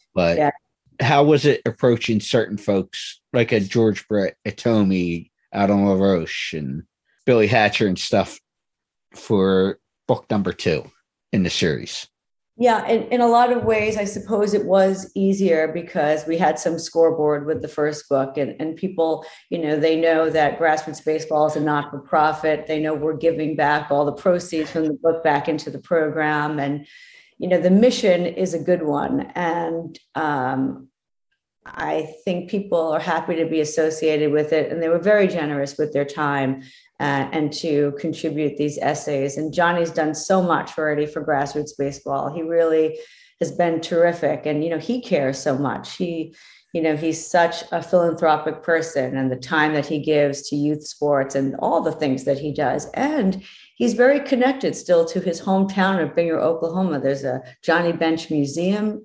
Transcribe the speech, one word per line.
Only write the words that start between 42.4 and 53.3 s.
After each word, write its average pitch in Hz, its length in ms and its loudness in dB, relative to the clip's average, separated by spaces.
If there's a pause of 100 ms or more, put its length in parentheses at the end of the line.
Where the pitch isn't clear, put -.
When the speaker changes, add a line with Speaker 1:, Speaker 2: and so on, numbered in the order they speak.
Speaker 2:
really 160 580 2 (420)
has 160 120 -2
been 165 300 0
terrific. 165 640 0
And, 151 180 -2
you 165 60 -4
know, 160 80 -2
he 240 240 -4
cares 139 360 -2
so 135 200 -2
much. - 380 -4
He, 165 380 -6 (380)
you 165 80 -4
know, 160 160 0
he's 156 300 -4
such 170 460 2
a 170 100 -2
philanthropic 160 800 2
person, 143 540 -2
and 131 140 0
the 127 60 -4
time 156 380 0
that 147 120 -2
he 156 120 -4
gives 143 500 0
to 151 80 -4
youth 151 300 -2
sports 139 480 0
and 135 240 -2
all 160 240 0
the 160 100 -2
things 135 320 -2
that 139 140 0
he 147 140 -6
does. 139 380 -2
And 233 520 -2 (340)